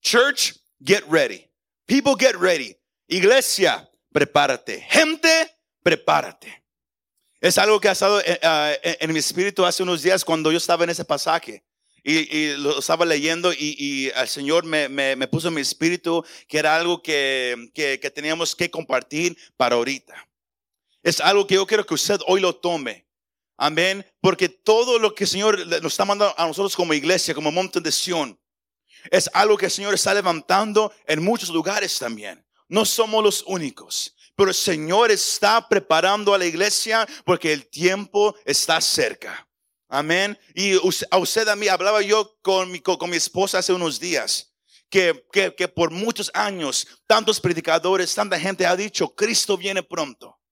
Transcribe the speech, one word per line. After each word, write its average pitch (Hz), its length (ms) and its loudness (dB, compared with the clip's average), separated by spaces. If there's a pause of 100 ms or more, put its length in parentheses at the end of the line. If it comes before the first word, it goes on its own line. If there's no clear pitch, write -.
Church, 269 500 0 (320)
get 190 240 0
ready. 135 400 0 (380)
People, 277 300 2
get 233 180 4
ready. 170 420 0 (300)
Iglesia, 185 800 2 (240)
prepárate. 139 760 0
Gente, 320 720 2 (240)
prepárate. - 800 -2 (760)
Es 180 180 2
algo 208 240 4
que 208 80 4
ha 190 40 2
estado, 202 280 2
eh, 170 220 -2
ah, 151 280 2 (120)
en, 170 160 -4
en 160 140 -2
mi 156 60 0
espíritu 190 460 0
hace 175 160 0
unos 175 220 -2
días 185 200 2
cuando 160 280 0
yo 165 80 2
estaba 170 240 0
en 170 80 -2
ese 170 120 -6
pasaje. 151 640 -4 (380)
Y, 156 340 0
y 151 200 -2
lo 143 200 -2
estaba 160 260 0
leyendo 165 480 0
y, 151 280 -6
y 139 360 -4
el 127 120 -2
Señor 147 380 0
me, 156 220 0
me, 135 280 -2
me 131 120 -4
puso 160 200 -2
en 165 80 -2
mi 147 60 -2
espíritu 165 600 -2 (240)
que 151 120 -2
era 156 160 2
algo 170 260 0
que, 131 720 -2
que, 139 260 -2
que 143 120 -8
teníamos 160 440 -6
que 175 140 -4
compartir 156 680 -4 (220)
para 123 180 2
ahorita. 127 540 -4 (720)
Es - 180 0
algo 196 280 4
que 190 80 2
yo 190 100 2
quiero 208 180 0
que - 120 -4
usted 202 320 0
hoy 190 140 4
lo 180 140 0
tome. 147 520 -6 (500)
Amén. 175 460 0 (180)
Porque 180 280 2
todo 233 480 2
lo 220 160 2
que 202 120 -4
el - 40 -2
Señor 202 300 0
le, 170 220 -4
nos 160 120 -4
está 202 100 0
mandando 202 320 0
a 165 120 0
nosotros 185 280 -4
como 170 200 0
iglesia, 160 400 0
como 151 160 -2
monte 180 280 -2
de 160 120 -4
Sión, 156 480 -4 (720)
es 185 240 2
algo 208 200 4
que 196 100 -2
el 180 60 -2
Señor 202 220 -4
está 196 220 0
levantando 202 760 0 (140)
en 156 180 -2
muchos 196 260 -2
lugares 180 500 -2
también. 104 440 -12 (240)
No 214 180 0
somos 220 380 0
los 202 220 2
únicos, - 680 -8 (200)
pero 196 140 2
el 185 60 -2
Señor 185 560 0
está 208 580 0
preparando 196 640 2
a 196 60 4
la 180 80 0
iglesia 208 600 0 (160)
porque 165 300 0
el 143 140 -8
tiempo 202 680 0 (100)
está 160 360 0
cerca. 107 640 -4 (420)
Amén. 170 500 -2 (160)
Y 190 220 0
us-, 180 340 0
a 185 80 4
usted, 214 280 0
a 208 80 2
mí, 208 120 -2
hablaba 196 340 2
yo 208 400 0
con 185 300 0
mi, 180 80 -10
con, 180 180 0
con 175 140 -6
mi 170 60 -2
esposa 185 420 -2
hace 185 140 0
unos 165 260 -2
días, 151 560 -4 (340)
que, 180 420 0
que, 190 220 0
que 180 140 -4
por 170 240 -2
muchos 208 420 -6
años, 185 540 -4 (180)
tantos 220 340 2
predicadores, 170 760 0
tanta 196 240 -2
gente 185 260 -2
ha 175 100 2
dicho, 190 380 -4
"Cristo 214 420 0
viene 185 280 -4
pronto. - 560 -10 (120)